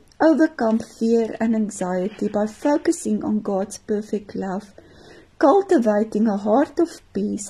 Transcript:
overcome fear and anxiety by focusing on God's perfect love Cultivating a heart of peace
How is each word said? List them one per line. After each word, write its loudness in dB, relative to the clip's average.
overcome 2
fear -2
and 0
anxiety -4
by -2
focusing -2
on -2
God's -4
perfect -6
love -8
Cultivating 2
a 0
heart 0
of -2
peace -6